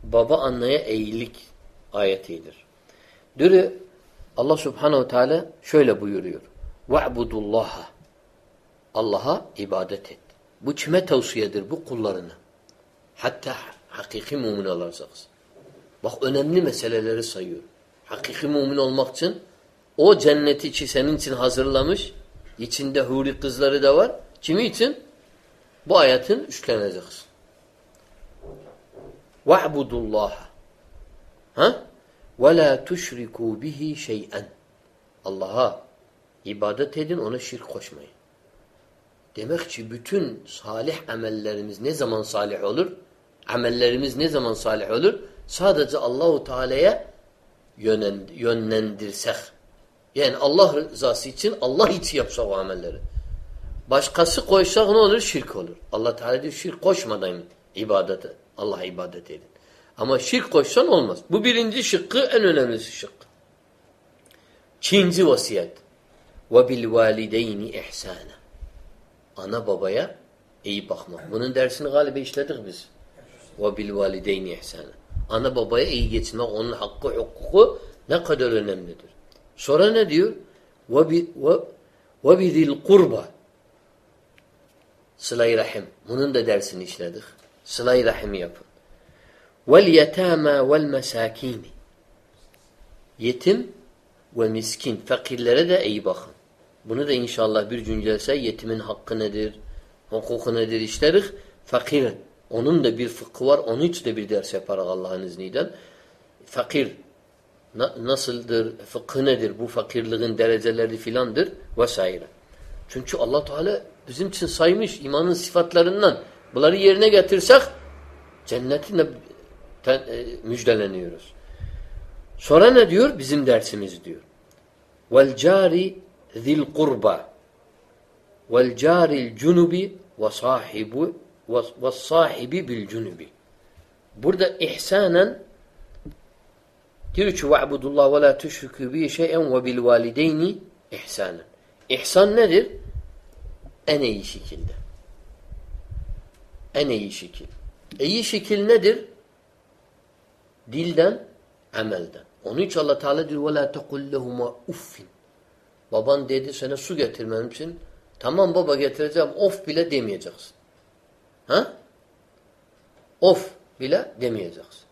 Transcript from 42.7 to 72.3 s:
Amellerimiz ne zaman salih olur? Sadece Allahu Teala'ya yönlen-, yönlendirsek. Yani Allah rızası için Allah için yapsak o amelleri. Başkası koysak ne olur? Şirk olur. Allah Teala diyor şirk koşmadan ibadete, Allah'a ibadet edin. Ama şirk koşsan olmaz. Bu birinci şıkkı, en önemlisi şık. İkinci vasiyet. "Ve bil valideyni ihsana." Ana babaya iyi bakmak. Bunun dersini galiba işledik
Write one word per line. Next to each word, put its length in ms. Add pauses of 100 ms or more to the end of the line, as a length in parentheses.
Amellerimiz 680
ne 100
zaman 260
salih 380
olur? 280 (280)
Sadece 500
Allahu 460
Teala'ya 640 (680)
yönlen-, 560
yönlendirsek. 1000 (800)
Yani 220
Allah 380
rızası 540
için 320
Allah 280
için 280
yapsak 300
o 100
amelleri. 400 (880)
Başkası 580
koysak 440
ne 80
olur? 220
Şirk 360
olur. 200 (160)
Allah 240
Teala 260
diyor 120
şirk 280
koşmadan 640 (320)
ibadete, 580 (240)
Allah'a 260
ibadet 480
edin. 180 (480)
Ama 220
şirk 320
koşsan 360
olmaz. 320 (100)
Bu 140
birinci 400
şıkkı, 360
en 240
önemlisi 480
şık. 200 (1700)
İkinci 500
vasiyet. 500 (720)
"Ve 180
bil 220
valideyni 760
ihsana." 680 (1000)
Ana 300
babaya 480 (480)
iyi 260
bakmak. 420
Bunun 240
dersini 340
galiba 300
işledik 460